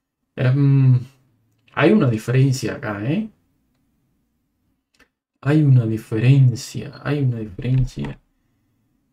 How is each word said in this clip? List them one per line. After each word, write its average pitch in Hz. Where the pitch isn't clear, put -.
Em, 135
hay 156
una 160
diferencia 123
acá, 104
¿eh? 220
Hay 156
una 127
diferencia, 113
hay 147
una 120
diferencia. 127